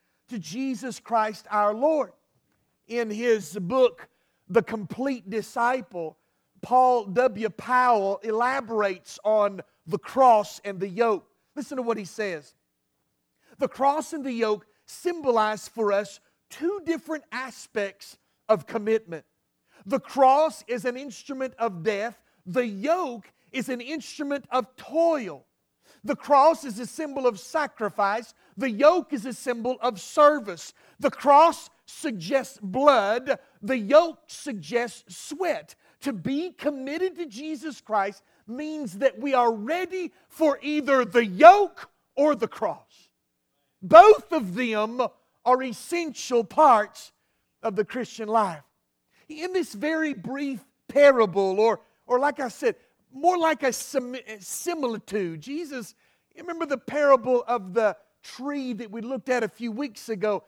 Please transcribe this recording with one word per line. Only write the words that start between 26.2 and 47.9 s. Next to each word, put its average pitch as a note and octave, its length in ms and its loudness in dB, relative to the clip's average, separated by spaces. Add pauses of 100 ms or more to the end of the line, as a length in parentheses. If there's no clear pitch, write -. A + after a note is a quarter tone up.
is A3 140 -10
a B3 80 -10
symbol C#4 400 -4
of G#3+ 120 0
sacrifice. A3 960 -4 (220)
The C4 140 -2
yoke D4 420 4
is A#3+ 140 -6
a B3+ 60 -8
symbol A#3+ 480 -4
of A3 200 -4
service. C4+ 720 2 (240)
The C#4 120 0
cross D4 600 4 (160)
suggests A3+ 760 -6
blood. A#3+ 760 2 (240)
The B3 160 -2
yoke C#4+ 480 4
suggests A3 880 -8
sweat. C#4+ 580 -6 (280)
To C4+ 100 -4
be C4+ 380 -6
committed D4 640 -6
to E4+ 100 -10
Jesus D4 540 -12
Christ G#3 420 -4 (240)
means C#4+ 520 -10
that C4 200 0
we C4+ 160 -2
are A#3+ 180 4
ready E4+ 600 -6 (160)
for D4 340 0
either C4+ 420 2
the A#3 200 2
yoke D#4+ 680 8 (240)
or D4 220 2
the A3 100 -4
cross. - 640 -8 (720)
Both F4 500 10
of G#3+ 220 -2
them A3+ 460 -2 (440)
are B3+ 180 4
essential C4 800 -4
parts A#3 680 4 (500)
of A3 120 -4
the G#3 100 0
Christian A3+ 440 -10